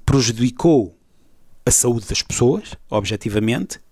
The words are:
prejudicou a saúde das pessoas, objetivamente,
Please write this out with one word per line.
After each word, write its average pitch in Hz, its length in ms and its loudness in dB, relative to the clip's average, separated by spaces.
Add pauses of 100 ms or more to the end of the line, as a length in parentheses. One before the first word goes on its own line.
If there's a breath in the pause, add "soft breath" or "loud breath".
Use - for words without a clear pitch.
prejudicou 123 920 2 (640)
a 120 60 -2
saúde 120 380 0
das 110 140 -4
pessoas, 151 520 0 (160)
objetivamente, 107 880 -2 (140)